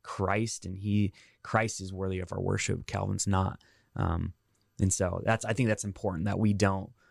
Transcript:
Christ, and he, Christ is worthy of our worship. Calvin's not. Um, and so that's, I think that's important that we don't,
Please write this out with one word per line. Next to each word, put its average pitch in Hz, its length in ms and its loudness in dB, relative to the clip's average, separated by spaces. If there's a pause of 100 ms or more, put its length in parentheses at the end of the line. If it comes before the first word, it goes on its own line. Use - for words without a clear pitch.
Christ, 101 640 -2
and 92 100 -8
he, 101 380 2 (280)
Christ 113 380 0
is 95 100 -8
worthy 95 300 -4
of 90 120 -8
our 95 80 -4
worship. 95 460 -2
Calvin's 98 400 -2
not. 95 360 2 (340)
Um, 87 380 0 (440)
and 95 140 2
so 90 320 0
that's, 110 220 2
I 113 80 0
think 113 160 2
that's 107 140 0
important 95 420 -4
that 98 120 0
we 104 140 4
don't, 98 380 2 (200)